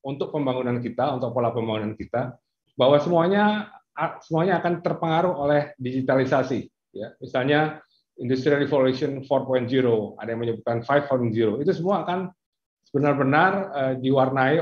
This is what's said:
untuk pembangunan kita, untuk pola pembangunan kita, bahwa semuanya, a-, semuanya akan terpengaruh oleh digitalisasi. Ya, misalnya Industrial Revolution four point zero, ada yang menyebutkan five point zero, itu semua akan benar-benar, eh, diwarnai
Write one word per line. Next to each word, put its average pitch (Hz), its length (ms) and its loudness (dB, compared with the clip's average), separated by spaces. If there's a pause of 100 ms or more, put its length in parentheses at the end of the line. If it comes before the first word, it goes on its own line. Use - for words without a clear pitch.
untuk 135 320 -8
pembangunan 127 480 -2
kita, 123 320 -4
untuk 123 160 -4
pola 117 240 0
pembangunan 110 400 -4
kita, 127 400 -6 (400)
bahwa 135 240 6
semuanya, 190 720 2 (240)
a-, 151 300 -6
semuanya 170 340 0
akan 170 240 -2
terpengaruh 165 540 0
oleh 147 420 0
digitalisasi. 131 880 0 (300)
Ya, 107 260 -10
misalnya 147 640 0 (340)
Industrial 131 400 0
Revolution 135 720 0
four 135 160 0
point 127 240 0
zero, 117 480 2
ada 110 160 -8
yang 117 80 -6
menyebutkan 117 460 -4
five 143 180 2
point 123 300 0
zero, 113 260 2
itu 151 140 -2
semua 175 260 -2
akan 180 320 -6 (560)
benar-benar, 143 640 2 (240)
eh, 131 260 -2
diwarnai 131 600 2